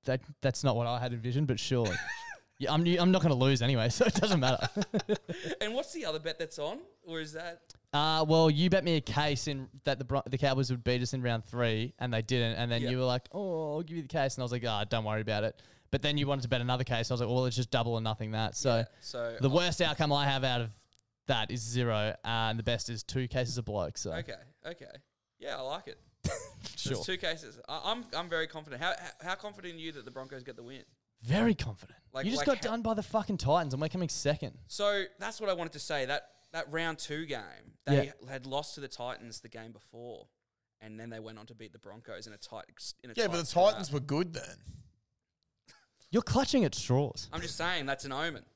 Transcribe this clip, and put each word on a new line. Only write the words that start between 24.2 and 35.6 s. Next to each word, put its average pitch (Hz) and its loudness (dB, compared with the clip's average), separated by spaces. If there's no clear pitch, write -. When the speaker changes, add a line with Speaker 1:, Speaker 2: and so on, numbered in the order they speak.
Speaker 2:
okay. 170 -14
Yeah, - -8
I - -8
like 135 -6
it. - -14
Speaker 1:
<laughs> - 0
Sure. - -4
Speaker 2:
There's - -6
two 185 -4
cases. 160 -6
I, 151 -8
I'm, 233 -4
I'm 175 -6
very 165 -2
confident. 151 -12
How, 180 0
how, 165 -10
how 185 -2
confident 196 -12
are 165 -14
you 160 -10
that 135 -14
the 127 -14
Broncos 131 -12
get 123 -14
the 120 -18
win? 127 -16
Speaker 1:
Very 196 4
confident. - -10
Speaker 2:
Like, 135 -4
Speaker 1:
You 214 0
just - 0
Speaker 2:
like 262 2
Speaker 1:
got - -8
Speaker 2:
how 220 -2
Speaker 1:
done 233 -4
by 220 0
the 208 -2
fucking 208 -2
Titans, 147 2
and 131 -2
we're 156 0
coming 180 -2
second. 143 -2
Speaker 2:
So 202 0
that's 214 -6
what 214 0
I 190 4
wanted 170 -4